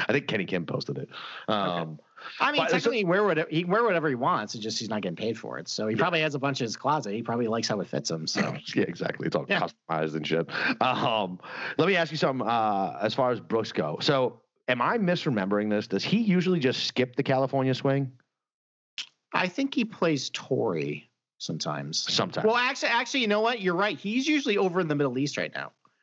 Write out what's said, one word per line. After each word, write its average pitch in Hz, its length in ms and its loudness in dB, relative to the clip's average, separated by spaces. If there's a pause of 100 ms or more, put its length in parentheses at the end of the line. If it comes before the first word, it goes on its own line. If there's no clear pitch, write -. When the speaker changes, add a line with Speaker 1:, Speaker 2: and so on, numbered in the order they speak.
Speaker 1:
I 104 40 0
think 135 160 2
Kenny 104 160 0
Kim 87 220 -2
posted - 320 -4
it. - 120 -8 (380)
Speaker 2:
Okay. 107 100 2
Speaker 1:
Um, 85 400 -2 (440)
Speaker 2:
I 285 100 4
mean, 294 100 2
Speaker 1:
but 165 100 0
Speaker 2:
technically, 233 260 2
he 208 60 2
can 170 60 2
wear 196 140 4
whatever, 165 260 2
he 156 140 0
can 175 80 0
wear 233 140 4
whatever 165 240 2
he 127 60 0
wants. 123 380 0
It's 120 80 -8
just 110 180 -4
he's 107 100 -6
not 107 120 -2
getting 87 140 -4
paid 110 240 -4
for 62 180 -8
it. 78 120 -10
So 107 180 -4
he 110 80 0
Speaker 1:
Yeah. 127 60 2
Speaker 2:
probably 170 180 2
has 156 160 0
a 135 40 -4
bunch 139 200 -2
in 123 60 0
his 107 100 -6
closet. 135 380 -2
He 113 100 -4
probably 117 240 -2
likes 113 220 -2
how 104 100 0
it 92 80 -4
fits - 240 -4
him. 80 160 -4
So - 140 -2
Speaker 1:
<laughs> - 340 -4
Yeah, - 80 2
exactly. - 440 -4
It's - 80 -2
all 69 120 0
Speaker 2:
Yeah. 185 140 0
Speaker 1:
customized 80 540 -2
and 76 120 -4
shit. 80 200 0 (340)
Um, 110 580 0 (380)
let 160 100 4
me 196 80 4
ask 165 160 2
you 156 60 -6
something, 131 280 0
uh, 101 560 2
as 110 140 0
far 127 160 2
as 110 80 -2
Brooks 110 320 -2
go. 80 300 -2
So 131 400 2 (260)
am 123 140 0
I 185 160 2
misremembering 107 720 2
this? 104 180 0
Does 98 160 0
he 180 160 2
usually 180 400 4
just 127 260 0
skip - 300 -2
the 135 80 0
California 131 500 2
swing? 135 380 0 (1200)
Speaker 2:
I 185 140 2
think 269 260 -4
he 240 120 0
plays 165 460 -2
Torrey 82 800 -4 (280)
sometimes. 78 640 -6 (140)
Speaker 1:
Sometimes. - 320 0
Speaker 2:
Well, 226 120 6
actually, 262 320 0
actually, 247 320 0
you 220 60 2
know 208 140 4
what? 233 200 0
You're 180 140 2
right. 190 220 0
He's 240 300 -2
usually 269 300 2
over 185 220 4
in 170 80 2
the 151 80 2
Middle 135 220 2
East 135 200 0
right 80 160 -4
now. 69 180 -8 (320)